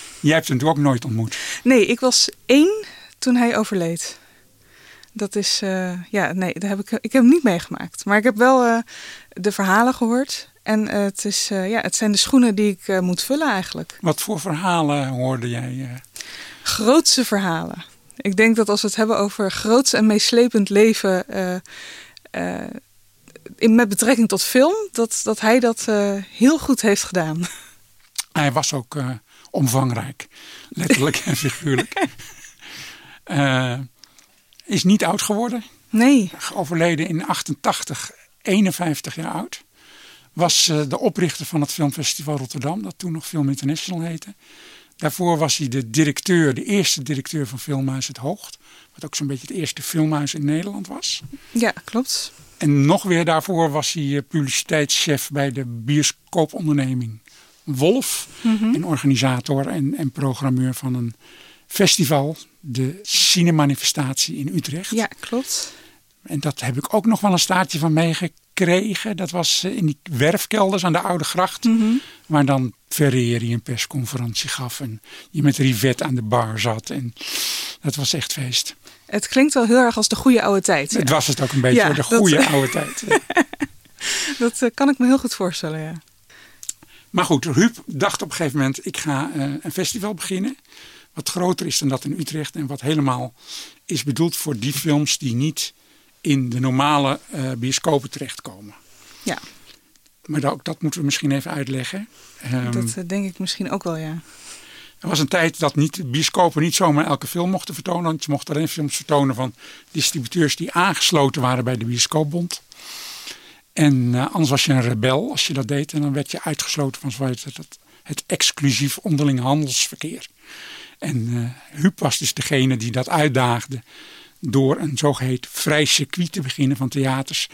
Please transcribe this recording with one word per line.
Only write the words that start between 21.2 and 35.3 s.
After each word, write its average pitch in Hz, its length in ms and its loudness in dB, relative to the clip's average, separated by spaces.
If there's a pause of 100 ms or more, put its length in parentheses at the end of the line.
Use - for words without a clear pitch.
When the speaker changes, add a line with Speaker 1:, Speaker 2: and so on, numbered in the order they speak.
Speaker 2:
eh, 185 260 -4 (760)
eh, 180 380 -6 (840)
in, 226 200 6
met 233 140 6
betrekking 220 380 4
tot 190 160 0
film, 294 300 6 (180)
dat, - 320 -2
dat 214 160 -2
hij 226 200 4
dat, 233 280 0
eh, 202 260 2 (180)
heel 285 280 4
goed - 220 0
heeft 202 220 2
gedaan. 170 440 -2 (840)
Speaker 1:
Hij 143 200 2
was 127 220 0
ook, 135 220 -6
eh, 131 140 -4 (420)
omvangrijk, 127 760 0 (420)
letterlijk 156 560 0
en 156 100 0
figuurlijk. 139 580 -2
Speaker 2:
<laughs> 381 140 0 (1160)
Speaker 1:
Eh, 131 560 0 (840)
is - 180 0
niet 196 220 4
oud 190 160 0
geworden. 226 420 -2 (260)